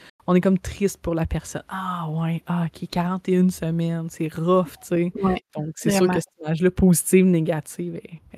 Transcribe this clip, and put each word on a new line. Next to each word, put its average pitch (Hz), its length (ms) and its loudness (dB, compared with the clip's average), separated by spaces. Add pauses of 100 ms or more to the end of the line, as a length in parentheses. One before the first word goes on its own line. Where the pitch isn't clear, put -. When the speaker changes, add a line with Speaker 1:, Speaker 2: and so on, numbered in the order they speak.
(260)
Speaker 1:
on 180 80 2
est 180 80 6
comme 190 160 4
triste - 440 -4
pour 170 120 -4
la 160 140 0
personne. « - 420 -6
Ah 180 400 -8
ouais, 165 380 -2
ah, 170 180 -2
ok, - 240 -10
quarante 180 400 -2
et 185 40 4
une 185 180 4
semaines, 165 580 -4
c'est 156 240 -6
rough », 180 360 2 (120)
tu - 60 -20
sais. 175 240 0 (100)
Speaker 2:
Ouais, 185 220 0 (120)
Speaker 1:
Donc, 151 200 -6
c'est - 160 -2
sûr 196 80 2
Speaker 2:
vraiment. 185 140 4
Speaker 1:
que 180 80 2
cette - 240 -14
image-là, 165 260 0
positive, 185 540 4
négative, 170 720 -2
est, - 240 -16 (160)